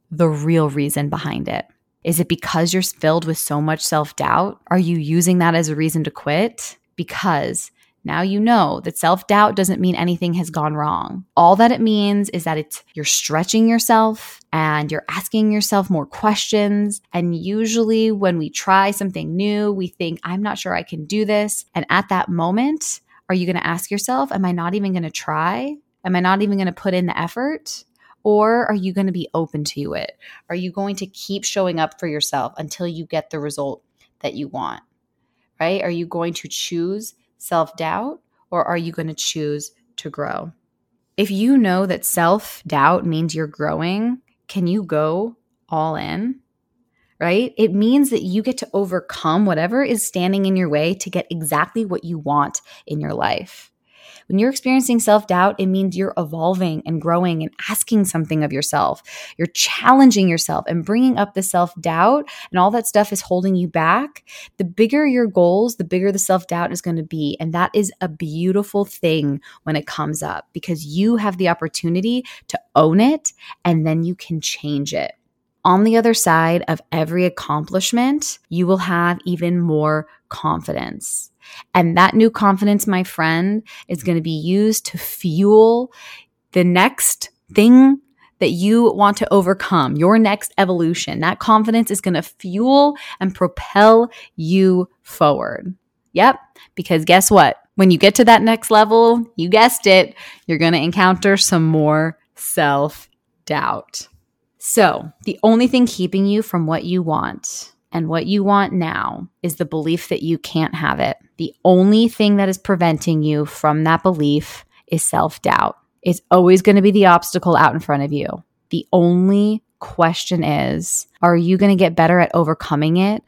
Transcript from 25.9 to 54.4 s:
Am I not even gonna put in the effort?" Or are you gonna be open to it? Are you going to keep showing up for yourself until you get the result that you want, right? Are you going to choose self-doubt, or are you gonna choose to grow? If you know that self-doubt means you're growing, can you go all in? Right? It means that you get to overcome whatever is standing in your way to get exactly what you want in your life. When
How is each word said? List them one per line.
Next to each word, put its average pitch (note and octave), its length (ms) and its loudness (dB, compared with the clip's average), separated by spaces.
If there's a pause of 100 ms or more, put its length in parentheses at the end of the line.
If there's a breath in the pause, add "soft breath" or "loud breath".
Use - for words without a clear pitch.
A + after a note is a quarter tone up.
Am F#3 100 -2
I F3+ 60 0
not F#3 200 0
even G3+ 160 -2
gonna F#3+ 140 -2
put F#3 240 -4
in F3+ 120 0
the - 120 -4
effort?" B3+ 640 -8 (380 soft breath)
Or G#3+ 440 2
are G#3+ 80 -2
you F#3+ 180 -4
gonna F#3+ 200 -2
be F3 220 -6
open D#3+ 280 -4
to C#3+ 320 -8
it? - 240 -10 (300 loud breath)
Are F3 80 -8
you F3+ 160 -8
going G3 240 -6
to G3 100 -10
keep G3 380 -10
showing F3+ 340 -2
up D#3+ 220 -4
for F3 80 -6
yourself D3 480 -6
until E3 320 -8
you E3 160 -10
get D#3 260 -8
the D#3+ 80 -8
result C#3+ 460 -8 (340)
that - 160 -8
you C3+ 140 -10
want, D2+ 340 -10 (800)
right? F3 200 -2
Are F3 100 -4
you E3+ 160 -6
going E3+ 280 -8
to - 140 -14
choose F#3 640 -8 (240)
self-doubt, E3+ 840 -6 (300)
or F3 140 -2
are F3 120 -2
you E3 160 -6
gonna D#3+ 220 -8
choose D3 580 -8 (240)
to - 140 -12
grow? - 420 -10 (640)
If G3 140 -2
you A3+ 260 2
know F#3+ 300 2
that - 180 -6
self-doubt E3+ 1000 0
means D#3+ 280 -2
you're D#3+ 120 -6
growing, F3 760 -4 (280)
can F3+ 180 -4
you G3 160 -2
go E3 540 -4 (320)
all D#3+ 280 -4
in? A3 440 -8 (760)
Right? G3 380 -2
It G#3+ 160 0
means B3 380 2
that A#3 120 -2
you F#3 200 -4
get B3+ 160 -4
to - 160 -12
overcome F#3 720 -2
whatever F#3 360 -2
is A#3 240 -2
standing F#3+ 380 -2
in F#3+ 100 0
your F#3 140 0
way D3+ 260 0
to F#3 140 -10
get F3 220 -6
exactly E3 560 -4
what F3+ 180 -6
you E3 140 -8
want D3 420 -2 (260 loud breath)
in D3+ 140 -8
your D3+ 140 -6
life. - 580 -6 (560 soft breath)
When F#3+ 120 -2